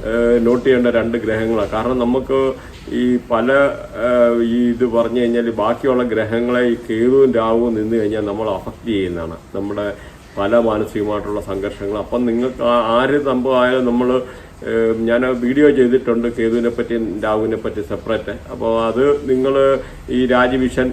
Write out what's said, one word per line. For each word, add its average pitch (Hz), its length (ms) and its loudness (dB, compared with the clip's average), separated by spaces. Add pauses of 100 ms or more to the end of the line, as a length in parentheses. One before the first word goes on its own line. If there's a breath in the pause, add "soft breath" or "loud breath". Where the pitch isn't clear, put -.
ഏ, - 20 -2 (360)
നോട്ട് 120 180 2
ചെയ്യേണ്ട 123 320 4
രണ്ട് 113 260 0
ഗ്രഹങ്ങളാണ്. 110 520 0
കാരണം 120 300 -2
നമുക്ക് 131 340 0 (600 loud breath)
ഈ - 20 0 (300)
പല, 117 180 0 (560)
ഏ, 123 40 2 (440)
ഈ 120 60 2 (140)
ഇത് 120 120 0 (100)
പറഞ്ഞു 117 260 2
കഴിഞ്ഞാൽ 117 260 0 (140)
ബാക്കിയുള്ള 123 420 0 (100)
ഗ്രഹങ്ങളെ 117 480 0 (120)
ഈ - 20 0 (140)
കേതുവും 123 500 4
രാഹുവും 113 400 2
നിന്ന് 110 200 -2
കഴിഞ്ഞാൽ 107 300 -2
നമ്മൾ 107 180 -4 (100)
അഫക്റ്റ് 117 360 -10
ചെയ്യുന്നതാണ്. 85 420 -4 (200)
നമ്മുടെ 101 320 -6 (500 loud breath)
പല 107 300 2
മാനസികമായിട്ടുള്ള 104 840 -4
സംഘർഷങ്ങൾ. 101 540 -6
അപ്പം 123 260 -2
നിങ്ങൾക്ക് 123 340 -2 (100)
ആ-, 117 120 2 (120)
ആര് 135 200 2 (120)
സംഭവമായാലും 127 600 2
നമ്മൾ, 123 200 0 (600 loud breath)
ഏ, - 20 -4 (380)
ഞാൻ 120 120 2 (220)
വീഡിയോ 139 240 4 (120)
ചെയ്തിട്ടുണ്ട് 120 480 2 (100)
കേതുവിനെ 117 400 0
പറ്റി 117 180 -4 (300)
രാഹുവിനെ 110 400 0
പറ്റി 107 260 -6
സെപ്പറേറ്റ്. 107 440 -4 (180)
അപ്പോൾ 113 180 -2 (180)
അത് 117 140 0 (300)
നിങ്ങൾ 135 220 2 (600 loud breath)
ഈ 127 40 2 (120)
രാജ് 123 300 2
വിഷൻ 127 300 0